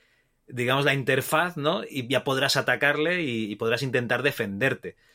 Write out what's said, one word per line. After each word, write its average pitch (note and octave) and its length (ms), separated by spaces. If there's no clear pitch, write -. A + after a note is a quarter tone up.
digamos, B2+ 380
la C#3 80
interfaz, C#3 640
¿no? E3 300
Y B2+ 200
ya B2+ 160
podrás C3+ 320
atacarle C#3+ 680
y, A2+ 280
y G#2 60
podrás A#2+ 260
intentar B2 400
defenderte A2+ 720